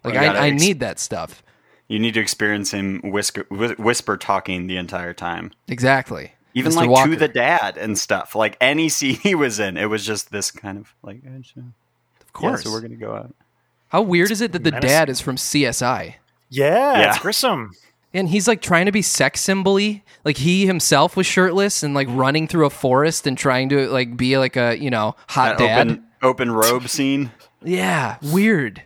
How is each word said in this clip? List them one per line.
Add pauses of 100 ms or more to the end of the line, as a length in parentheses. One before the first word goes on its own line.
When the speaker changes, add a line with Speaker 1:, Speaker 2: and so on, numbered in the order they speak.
Speaker 1:
Like,
Speaker 2:
You
gotta
Speaker 1:
I,
I
Speaker 2:
ex-
Speaker 1:
need
that
stuff. (460)
Speaker 2:
You
need
to
experience
him
whisk-, (100)
whi-,
whisper
talking
the
entire
time. (160)
Speaker 1:
Exactly. (220)
Speaker 2:
Even,
Speaker 1:
Mister
Speaker 2:
like,
Speaker 1:
Walker.
Speaker 2:
to
the
dad
and
stuff.
Like,
any
<laughs>
scene
he
was
in,
it
was
just
this
kind
of,
like,
"Oh,
sure. (560)
Speaker 1:
Of
course.
Speaker 2:
Yeah,
so
we're
gonna
go
out." (540)
Speaker 1:
How
weird
is
it
that
the
Speaker 3:
Menace.
Speaker 1:
dad
is
from
C
S
I? (340)
Speaker 3:
Yeah,
it's
Speaker 2:
Yeah.
Speaker 3:
gruesome. (440)
Speaker 1:
And
he's,
like,
trying
to
be
sex
symbol-y. (220)
Like,
he
himself
was
shirtless
and,
like,
running
through
a
forest
and
trying
to,
like,
be,
like,
a,
you
know, (140)
hot
Speaker 2:
That
Speaker 1:
dad.
Speaker 2:
open, (180)
open
robe
scene. (320)
Speaker 1:
Yeah,
weird.